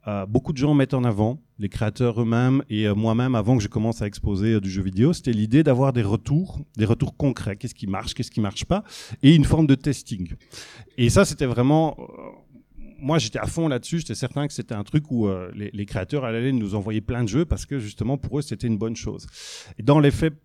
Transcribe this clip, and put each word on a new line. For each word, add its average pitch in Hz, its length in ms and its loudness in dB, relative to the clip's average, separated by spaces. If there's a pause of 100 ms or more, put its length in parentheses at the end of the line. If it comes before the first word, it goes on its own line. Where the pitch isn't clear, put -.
euh, 101 180 -4
beaucoup 107 280 -2
de 135 60 -6
gens 147 140 2
mettent 139 220 2
en 127 100 0
avant, 110 380 0 (160)
les 104 100 -6
créateurs 113 540 -2
eux-mêmes 123 480 2
et, 107 160 0
euh, 104 80 2
moi-même 113 400 0
avant 113 240 2
que 107 40 0
je 104 60 -4
commence 113 320 -2
à 107 60 -4
exposer, 104 480 -2
euh, 104 60 4
du 95 100 -6
jeu 95 120 -4
vidéo, 98 300 2
c'était 127 200 -2
l'idée 110 300 2
d'avoir 135 300 4
des 123 100 0
retours, 143 560 -2 (180)
des 107 100 2
retours - 320 0
concrets, 113 380 -2
qu'est-ce - 180 -10
qui - 120 -10
marche, 98 280 -6
qu'est-ce - 160 -6
qui - 100 -4
marche 98 240 -4
pas, 196 180 0 (400)
et 139 120 10
une 147 100 6
forme 156 220 4
de 135 80 6
testing. 135 580 -6 (640)
Et 120 140 4
ça, 196 160 6
c'était 147 180 -4
vraiment, 135 540 2
euh, - 60 -16 (960)
moi 151 200 2
j'étais - 200 -2
à 107 80 -4
fond 165 220 -2
là-dessus, 135 300 -2
j'étais 151 160 -6
certain 143 320 -4
que 147 80 -8
c'était 120 200 -8
un 101 100 -6
truc 151 260 -2
où, 117 180 2
euh, 92 260 -4
les, 104 160 -8
les 101 140 -6
créateurs 107 400 -4
allaient 117 280 -2
nous 107 220 -2
envoyer 107 280 -2
plein 120 200 -4
de 113 60 -2
jeux 135 160 0
parce - 220 -6
que 139 120 -6
justement 110 380 -4
pour - 220 -6
eux 147 40 -2
c'était 120 260 -6
une 110 100 0
bonne 113 180 -4
chose. - 300 -10 (500)
Et 113 60 -12
dans 143 180 6
les 143 100 8
faits 156 240 0 (100)